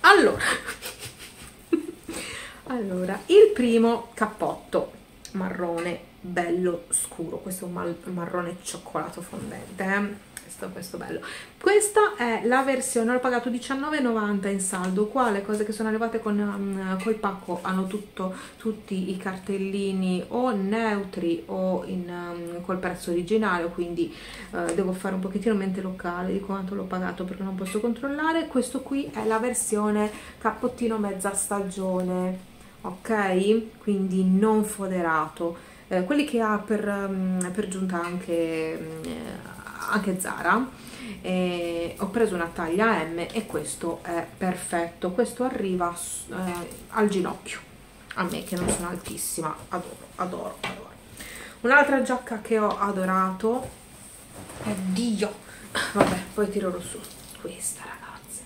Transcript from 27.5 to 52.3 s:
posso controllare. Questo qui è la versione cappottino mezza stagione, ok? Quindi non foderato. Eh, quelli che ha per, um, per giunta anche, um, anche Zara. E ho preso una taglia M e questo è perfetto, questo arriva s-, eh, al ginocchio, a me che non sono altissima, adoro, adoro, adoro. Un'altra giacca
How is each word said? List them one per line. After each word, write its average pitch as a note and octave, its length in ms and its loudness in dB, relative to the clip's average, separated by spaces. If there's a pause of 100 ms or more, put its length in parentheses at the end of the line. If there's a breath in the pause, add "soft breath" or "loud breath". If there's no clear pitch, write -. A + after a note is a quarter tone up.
posso F#3+ 240 -2
controllare. D4 680 0
Questo B3+ 340 0
qui C#4 320 -2
è A3 140 -2
la A3 120 4
versione G#3+ 720 2 (280 loud breath)
cappottino A3+ 580 0
mezza G3 380 0
stagione, F#3 1040 0 (420 loud breath)
ok? G3+ 1000 2
Quindi F#3+ 460 2
non G#3+ 400 6
foderato. E3+ 1120 -2 (120)
Eh, F#3 160 4
quelli C#4+ 200 4
che A#3+ 160 0
ha G#3+ 180 2
per, G#3 280 0
um, F#3 680 0
per G3 160 -2
giunta F#3 340 0
anche, E3 760 0
um, D#3+ 680 -8 (420)
anche F#3+ 320 0
Zara. - 640 0 (340 loud breath)
E F3 760 -2
ho G3+ 80 -2
preso G3 280 2
una E3+ 180 -2
taglia F3+ 500 2
M E3 160 -4
e F#3+ 280 -4
questo - 560 -4
è E3+ 220 -4 (120)
perfetto, F3+ 760 -2
questo A3 320 0
arriva F#3+ 520 0
s-, - 360 -8
eh, F3+ 360 -4 (240)
al G#3+ 180 4
ginocchio, - 500 -2 (560)
a G3 100 0
me E3 200 -4
che F3+ 120 -4
non F3 120 0
sono F3 200 0
altissima, - 640 -4 (160)
adoro, - 260 -8 (200)
adoro, - 440 -6
adoro. - 300 -8 (720 loud breath)
Un'altra C#4 400 8
giacca A#3+ 380 -2